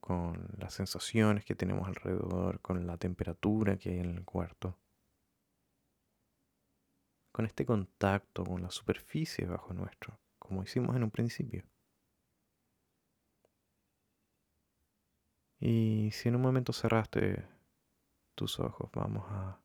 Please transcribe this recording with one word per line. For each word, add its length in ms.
con 440
las 160
sensaciones 720
que 80
tenemos 340
alrededor, 720
con 260
la 120
temperatura 800
que 100
hay 120
en 180
el 80
cuarto, 520
con 140
este 180
contacto 800
con 160
la 100
superficie 760
bajo 260
nuestro, 480
como 240
hicimos 320
en 100
un 60
principio. 540
Y 540
si 160
en 80
un 60
momento 320
cerraste 760
tus 260
ojos, 320
vamos 380
a 340